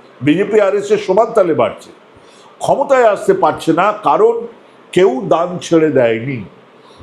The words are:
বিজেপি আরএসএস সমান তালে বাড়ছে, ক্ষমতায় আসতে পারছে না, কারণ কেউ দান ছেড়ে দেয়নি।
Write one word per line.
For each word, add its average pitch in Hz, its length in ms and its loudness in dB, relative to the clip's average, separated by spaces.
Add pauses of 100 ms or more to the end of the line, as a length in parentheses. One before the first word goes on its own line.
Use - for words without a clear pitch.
(220)
বিজেপি 196 400 0
আরএসএস 196 400 0
সমান 196 240 0
তালে 185 280 0
বাড়ছে, 117 360 -4 (720)
ক্ষমতায় 254 440 0
আসতে 196 300 2
পারছে 160 400 -2
না, 190 200 0 (100)
কারণ 214 380 2 (500)
কেউ 226 360 2
দান 175 340 -2
ছেড়ে 160 300 0
দেয়নি। 120 520 -2 (600)